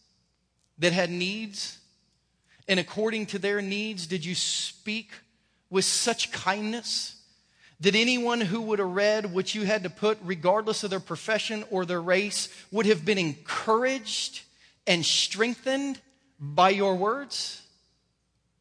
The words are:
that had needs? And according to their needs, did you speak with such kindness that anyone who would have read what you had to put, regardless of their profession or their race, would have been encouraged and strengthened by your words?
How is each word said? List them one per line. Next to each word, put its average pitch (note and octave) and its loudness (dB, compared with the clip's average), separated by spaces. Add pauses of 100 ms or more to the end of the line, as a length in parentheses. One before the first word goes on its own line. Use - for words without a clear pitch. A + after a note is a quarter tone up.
(800)
that E3+ 4
had F3+ 0
needs? G3 -6 (880)
And F#3 2
according G#3+ -4
to G3+ -8
their G3+ -2
needs, G3+ -6
did E3+ -4
you F3 -6
speak - -6 (580)
with F#3 2
such - 0
kindness G#3+ -4 (640)
that F#3+ 4
anyone A#3+ 4
who G#3+ 0
would G#3+ 0
have F#3+ 0
read G#3 2
what F#3 -2
you G#3+ -4
had G3+ 0
to F3 -6
put, G#3+ 0
regardless F#3+ 0
of G3+ -4
their F#3+ -2
profession G#3+ -4
or F#3 -2
their F3 -2
race, F#3 2 (240)
would G#3 2
have F#3+ 4
been G3+ 4
encouraged A3 0 (480)
and F3 4
strengthened C4 0 (400)
by D3+ 4
your G3 2
words? A3+ -4 (1000)